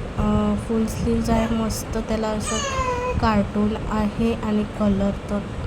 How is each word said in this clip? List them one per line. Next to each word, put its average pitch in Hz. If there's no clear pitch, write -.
अ, 214
फुल 220
स्लीव्स 226
आहे 226
मस्त. 220
त्याला 220
असं 214
कार्टून 208
आहे 214
आणि 214
कलर 202
तर 208